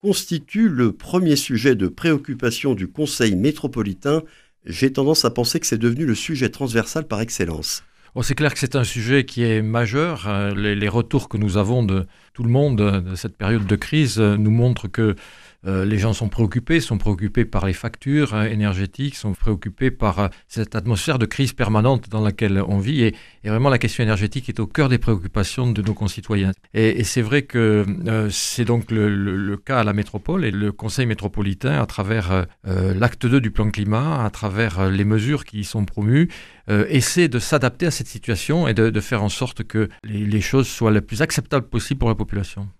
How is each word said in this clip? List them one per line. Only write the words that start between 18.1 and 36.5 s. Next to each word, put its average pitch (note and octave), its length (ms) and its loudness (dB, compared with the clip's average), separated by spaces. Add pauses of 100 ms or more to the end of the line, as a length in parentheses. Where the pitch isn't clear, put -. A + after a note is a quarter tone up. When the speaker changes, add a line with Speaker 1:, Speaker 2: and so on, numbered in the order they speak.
Speaker 2:
euh, G#2+ 100 2
énergétiques, G#2 680 -2
sont G#2 180 -6
préoccupés A2 580 0
par, F#2+ 280 0
euh, G2+ 100 2 (180)
cette - 280 -6
atmosphère A2+ 440 0
de A2+ 60 4
crise B2 300 -2
permanente A2 560 2
dans A2 100 -4
laquelle G2+ 460 0
on G2 120 0
vit. B2+ 240 0
Et, A2+ 120 2 (300)
et G#2 40 -6
vraiment, A#2 220 2
la B2+ 80 2
question - 240 -2
énergétique G#2+ 480 0
est - 100 -6
au G#2+ 60 -2
cœur C#3+ 240 2
des B2+ 80 4
préoccupations G#2+ 760 0
de G#2 80 -2
nos G2+ 140 0
concitoyens. G2 580 -2 (220)
Et, A2 260 4
et A2+ 40 2
c'est - 180 0
vrai C3 200 2
que, G#2+ 440 2 (200)
euh, A2 240 0
c'est - 360 -4
donc A#2 240 0
le, G#2+ 180 2
le, G2 280 0
le G2+ 200 -4
cas C3 220 -2
à A2+ 60 2
la G#2 100 0
métropole A2 500 -2
et A2+ 60 0
le G2+ 200 -2
Conseil A2+ 360 -2
métropolitain, G#2+ 720 -2
à A#2+ 60 0
travers, G2+ 440 -2
euh, F#2 120 2 (240)
euh, F#2+ 260 0
l'acte F#2+ 320 0
deux B2+ 160 4
du A2 120 -2
plan G#2+ 180 0
climat, A2+ 520 -2
à G#2+ 80 -2
travers, G2+ 500 -2
euh, F#2+ 100 2
les G2 140 2
mesures A2 400 0
qui G#2+ 160 -10
y G2 40 -4
sont G#2+ 220 -2
promues, A#2+ 420 2 (420)